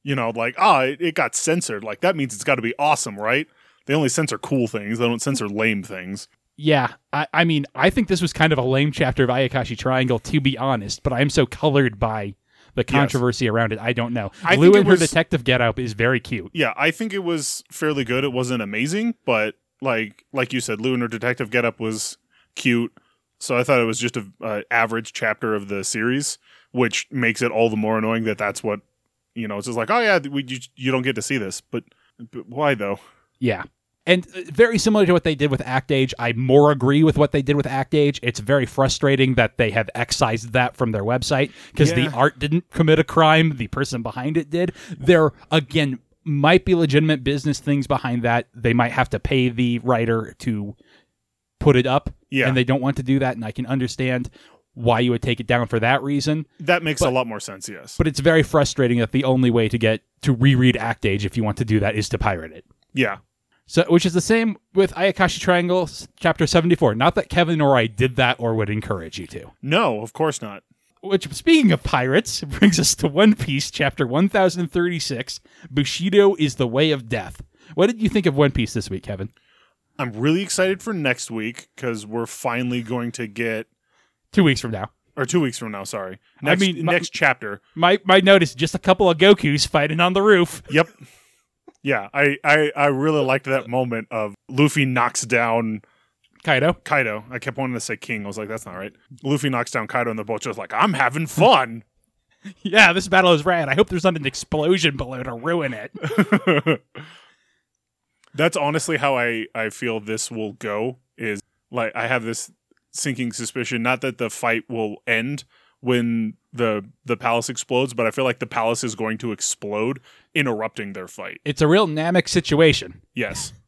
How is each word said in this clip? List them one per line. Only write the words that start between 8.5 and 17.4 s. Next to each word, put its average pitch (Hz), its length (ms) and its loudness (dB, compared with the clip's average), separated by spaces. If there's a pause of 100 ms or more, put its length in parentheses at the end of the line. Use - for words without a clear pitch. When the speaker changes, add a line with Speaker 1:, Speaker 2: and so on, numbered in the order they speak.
Speaker 2:
of 143 60 2
a 127 60 -2
lame 135 280 2
chapter 131 340 0
of 120 40 2
Ayakashi 123 480 -2
Triangle, 127 400 0
to 151 240 -2
be 131 160 -2
honest, 113 460 -4
but 127 100 -2
I'm 139 160 0
so 139 160 2
colored 135 540 0
by 107 340 -4 (400)
the 123 140 -2
Speaker 1:
Yes. - 40 -6
Speaker 2:
controversy 127 580 0
around 110 240 0
it, 107 60 -10
I 113 120 -4
don't 117 220 -4
know. 104 180 -6 (140)
Speaker 1:
I 175 100 6
Speaker 2:
Lou 160 120 8
Speaker 1:
think 202 80 10
it 202 40 8
Speaker 2:
and 190 80 4
her 196 40 6
Speaker 1:
was 175 100 8
Speaker 2:
detective 160 420 0
getup 123 340 2
is 123 140 -6
very 117 300 0
cute. 101 320 -8
Speaker 1:
Yeah, 151 240 0
I 151 120 2
think 202 240 -6
it 202 80 -4
was 170 480 -6